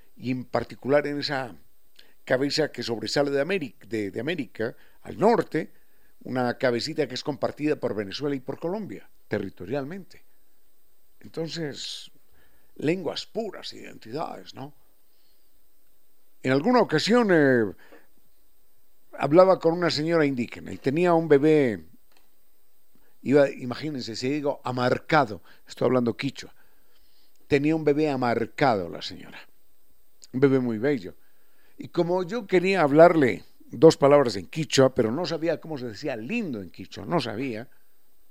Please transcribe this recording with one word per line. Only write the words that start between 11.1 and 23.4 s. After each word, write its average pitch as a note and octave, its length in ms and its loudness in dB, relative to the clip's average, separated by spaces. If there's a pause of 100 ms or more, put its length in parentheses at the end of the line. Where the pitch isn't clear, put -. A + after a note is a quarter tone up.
Entonces, D3+ 920 -10 (640)
lenguas D3+ 500 -4
puras, - 480 -10
identidades, G#2+ 800 -12
¿no? C3+ 200 -14 (1700)
En C3 100 0
alguna G#3+ 280 2
ocasión, G3+ 520 2
eh, B2+ 420 4 (1400)
hablaba F3 400 6
con E3 140 2
una F3 180 0
señora D#3 360 2
indígena B2 460 -6
y F#2+ 60 -8
tenía E3+ 360 2
un E3 120 2
bebé, C#3+ 600 4 (1400)
iba, C#3 280 4